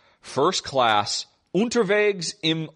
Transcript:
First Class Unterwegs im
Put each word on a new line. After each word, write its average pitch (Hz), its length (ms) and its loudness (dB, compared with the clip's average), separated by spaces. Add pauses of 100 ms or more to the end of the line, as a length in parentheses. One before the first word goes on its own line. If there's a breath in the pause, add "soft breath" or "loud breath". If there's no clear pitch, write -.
(220 soft breath)
First 165 420 0
Class 110 640 0 (280)
Unterwegs 208 880 0
im 160 340 -2